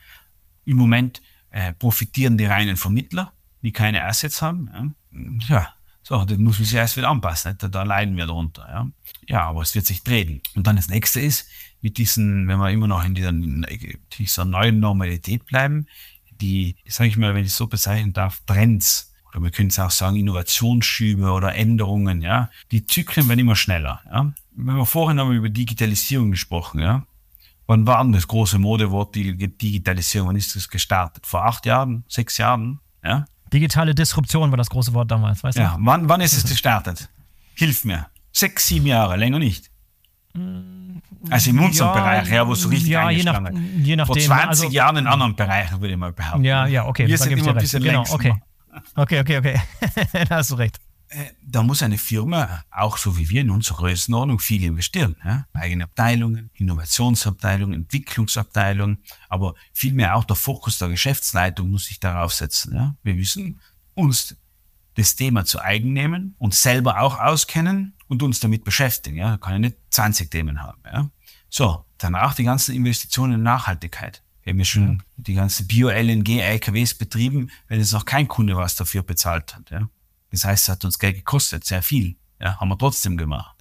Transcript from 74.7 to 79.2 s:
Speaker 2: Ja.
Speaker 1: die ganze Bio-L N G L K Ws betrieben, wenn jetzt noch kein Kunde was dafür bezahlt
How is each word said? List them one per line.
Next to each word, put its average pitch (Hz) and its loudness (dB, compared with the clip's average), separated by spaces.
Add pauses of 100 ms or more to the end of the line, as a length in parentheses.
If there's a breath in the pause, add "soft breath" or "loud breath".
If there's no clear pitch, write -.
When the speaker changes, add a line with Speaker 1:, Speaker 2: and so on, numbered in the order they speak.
Speaker 2:
Ja. 95 -6 (160)
Speaker 1:
die 101 -6
ganze 98 0
Bio-L 113 2
N 110 2
G 113 0
L 104 0
K 104 -2
Ws 117 0
betrieben, 127 -2 (180 loud breath)
wenn 110 -2
jetzt 104 2
noch 107 -2
kein 139 0
Kunde 101 0
was 90 -2
dafür 92 -4
bezahlt 85 -4